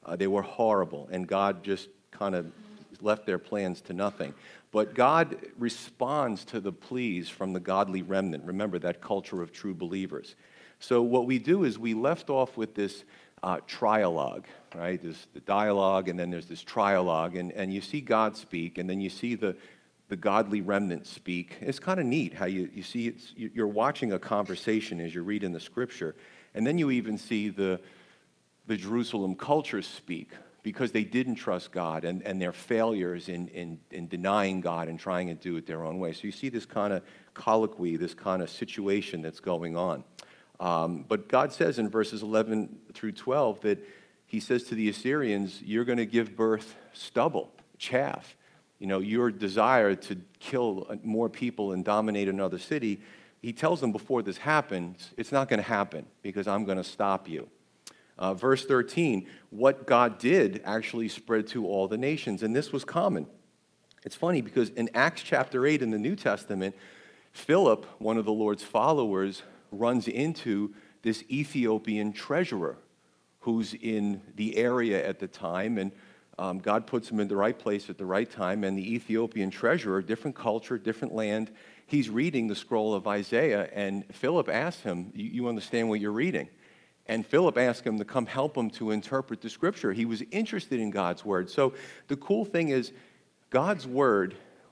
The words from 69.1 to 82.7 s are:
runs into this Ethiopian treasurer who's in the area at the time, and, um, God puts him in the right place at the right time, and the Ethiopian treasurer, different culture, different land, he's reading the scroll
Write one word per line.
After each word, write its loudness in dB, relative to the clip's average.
runs 0
into -2
this 0
Ethiopian 0
treasurer -2
who's 0
in -2
the -2
area 2
at -4
the -8
time, -4
and, -2
um, -4
God 0
puts -2
him 0
in 2
the 0
right 2
place -2
at -10
the -6
right 0
time, -2
and 0
the -2
Ethiopian 0
treasurer, 0
different -4
culture, -2
different -4
land, -2
he's 2
reading 0
the -2
scroll 0